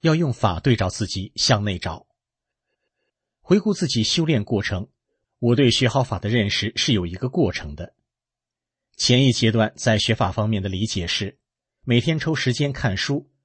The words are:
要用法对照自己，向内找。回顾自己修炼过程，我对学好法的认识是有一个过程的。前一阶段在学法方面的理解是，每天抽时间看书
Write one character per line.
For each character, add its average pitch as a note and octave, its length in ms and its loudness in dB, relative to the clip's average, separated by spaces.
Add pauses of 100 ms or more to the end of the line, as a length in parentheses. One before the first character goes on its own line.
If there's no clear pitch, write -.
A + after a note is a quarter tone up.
要 D#3+ 120 2
用 D#3+ 160 0
法 F#2+ 300 -2
对 B2 160 4
照 F#2 140 0
自 - 160 -4
己， F#2+ 280 -8
向 G#2 300 0
内 G2 140 -2
找。 - 280 -10 (1300)
回 F#3+ 180 4
顾 G#3 140 0
自 F3+ 140 -2
己 A#2 180 0
修 E3 220 0
炼 C3+ 180 0
过 G2+ 180 -2
程， G2 240 -6 (520)
我 A#2+ 180 2
对 B2+ 140 6
学 B2 180 2
好 C3 160 0
法 G2 140 -6
的 G#2 100 -6
认 G#2+ 220 0
识 - 260 -4
是 - 160 0
有 F#2 140 0
一 E2+ 80 -8
个 B2+ 160 -6
过 C3 200 2
程 D2 240 -8
的。 D#2 200 -12 (1040)
前 B2 240 4
一 C3 60 6
阶 A2+ 220 2
段 A2 240 2
在 A2 200 2
学 G#2 160 0
法 G2+ 200 0
方 G#2+ 180 -2
面 G#2+ 100 0
的 G2 80 -4
理 F#2+ 160 -2
解 F#2 220 -4
是， - 320 -6 (460)
每 A#2+ 160 4
天 D#3+ 180 0
抽 D#3+ 160 -2
时 C3 180 -2
间 C#3+ 200 -2
看 A2 240 -4
书 - 340 -4 (140)